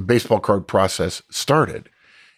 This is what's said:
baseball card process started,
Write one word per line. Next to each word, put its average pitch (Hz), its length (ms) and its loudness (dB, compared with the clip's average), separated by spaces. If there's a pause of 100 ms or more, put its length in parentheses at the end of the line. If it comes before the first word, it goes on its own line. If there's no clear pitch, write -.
baseball 117 340 2
card 101 280 -2
process 92 640 0
started, - 580 -2 (500)